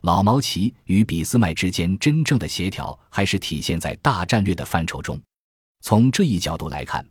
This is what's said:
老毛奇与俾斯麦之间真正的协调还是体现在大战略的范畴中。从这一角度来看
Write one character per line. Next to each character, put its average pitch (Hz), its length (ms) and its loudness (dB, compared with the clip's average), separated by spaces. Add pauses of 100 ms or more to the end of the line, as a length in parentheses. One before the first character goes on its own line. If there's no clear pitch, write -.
老 87 200 2
毛 107 200 4
奇 98 340 -2 (120)
与 101 180 4
俾 82 180 -4
斯 - 140 0
麦 90 160 4
之 90 180 -2
间 92 280 0
真 151 220 2
正 139 160 2
的 80 80 -2
协 90 240 -4
调 - 300 -10 (100)
还 98 160 0
是 95 140 0
体 76 220 -6
现 82 180 -2
在 80 220 -6
大 98 240 0
战 107 180 2
略 95 100 2
的 87 120 -6
范 82 200 -2
畴 - 160 -8
中。 - 160 -8 (640)
从 117 320 4
这 196 140 2
一 107 120 2
角 82 200 -4
度 78 100 -8
来 73 160 -8
看 - 280 -8